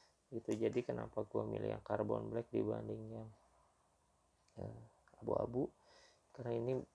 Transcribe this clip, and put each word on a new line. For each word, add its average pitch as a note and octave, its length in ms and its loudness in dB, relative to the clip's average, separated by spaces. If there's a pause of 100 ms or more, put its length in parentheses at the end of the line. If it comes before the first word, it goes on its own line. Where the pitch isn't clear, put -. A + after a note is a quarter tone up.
(280)
Gitu, A2+ 320 0
jadi A2+ 240 4
kenapa A2+ 400 -2
gua A2 240 0
milih G#2+ 240 0
yang G#2+ 160 -4
carbon A2 400 2
black A2+ 240 -4
dibanding A2 640 0
yang, A2 140 -8 (1300)
eh, A2 240 -6 (400)
abu-abu? A#2 480 2 (640)
Karena A#2+ 160 -4
ini A#2 240 2 (200)